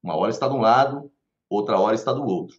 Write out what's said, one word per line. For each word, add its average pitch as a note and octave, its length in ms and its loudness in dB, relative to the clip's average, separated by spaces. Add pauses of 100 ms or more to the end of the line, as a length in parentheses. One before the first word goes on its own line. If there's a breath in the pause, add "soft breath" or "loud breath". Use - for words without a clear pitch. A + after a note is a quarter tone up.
Uma - 140 -6
hora - 140 0
está C#3 180 -2
de C#3 60 -4
um B2 80 -2
lado, C#3 500 2 (340)
outra G#2 320 0
hora G#2+ 160 2
está B2+ 160 -4
do - 140 -2
outro. F2 340 -6